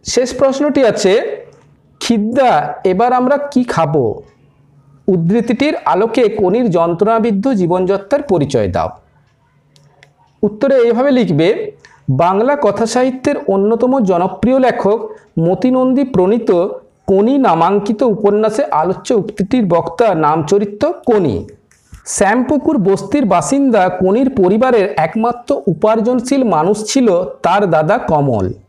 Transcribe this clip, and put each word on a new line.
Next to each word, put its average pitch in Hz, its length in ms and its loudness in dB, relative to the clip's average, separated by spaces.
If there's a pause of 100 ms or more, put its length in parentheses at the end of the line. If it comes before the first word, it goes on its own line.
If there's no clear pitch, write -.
শেষ 247 320 -2
প্রশ্নটি 269 480 0
আছে, 220 600 0 (540)
"খিদ্দা, 226 760 0 (100)
এবার 202 300 0
আমরা 254 240 0
কি 285 260 -2
খাবো?" 151 580 -2 (880)
উদ্ধৃতিটির 226 680 0 (100)
আলোকে 214 440 2
কনির 208 400 0
যন্ত্রণাবিদ্ধ 202 840 0
জীবনযাত্রার 190 680 -2
পরিচয় 143 460 0
দাও। 82 220 -2 (1500)
উত্তরে 214 320 0
এইভাবে 240 360 2
লিখবে, 196 600 0 (380)
বাংলা 190 520 0
কথা 226 240 0
সাহিত্যের 262 500 -2 (120)
অন্যতম 220 520 0
জনপ্রিয় 190 600 0
লেখক 220 500 0 (300)
মতিনন্দী 254 640 0
প্রণীত 226 480 0 (560)
কনি 208 300 2
নামাঙ্কিত 202 680 2
উপন্যাসে 214 600 0
আলোচ্য 185 500 -2
উক্তিটির 208 520 -2
বক্তা 175 500 0
নামচরিত্র 165 760 0 (120)
কনি। 147 420 0 (580)
শ্যামপুকুর 254 720 0
বস্তির 196 480 0
বাসিন্দা 196 640 2
কনির 196 400 0
পরিবারের 214 680 2
একমাত্র 226 680 -4
উপার্জনশীল 226 760 0
মানুষ 202 500 0
ছিল 196 300 2
তার 185 460 0
দাদা 160 280 2
কমল। 135 560 0 (160)